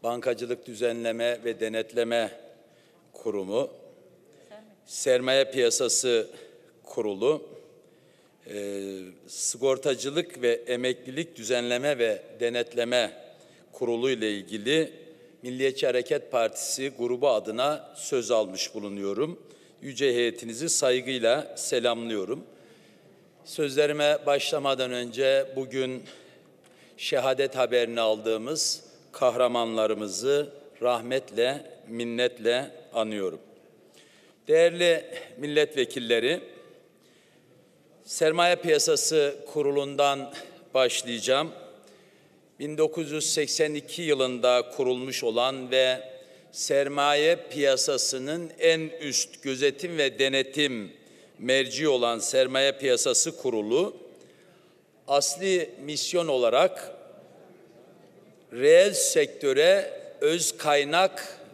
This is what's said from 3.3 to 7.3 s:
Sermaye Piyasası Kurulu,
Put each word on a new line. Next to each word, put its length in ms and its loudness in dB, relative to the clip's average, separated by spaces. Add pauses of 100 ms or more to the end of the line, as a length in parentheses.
Sermaye 680 0
Piyasası 760 2 (560)
Kurulu, 720 -2 (1000)